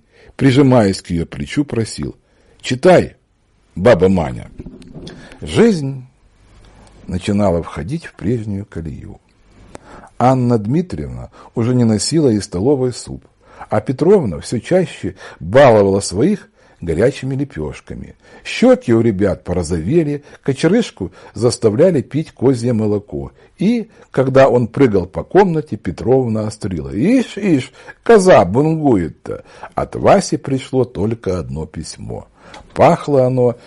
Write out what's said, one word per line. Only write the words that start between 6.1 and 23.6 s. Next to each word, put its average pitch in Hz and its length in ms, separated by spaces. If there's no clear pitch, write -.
начинала 92 560
входить 101 440
в - 80
прежнюю 104 520
колею. 82 540
Анна 123 400
Дмитриевна 107 760
уже 123 220
не 123 80
носила 120 460
из 104 160
столовой 127 480
суп, - 320
а 107 120
Петровна 143 580
всё 117 200
чаще 156 560
баловала 101 580
своих 139 500
горячими 120 540
лепёшками. - 800
Щёки 247 480
у 113 100
ребят 101 420
порозовели, 92 800
Кочерышку 160 680
заставляли 120 680
пить 143 300
козье 123 420
молоко, 104 580
и, 220 320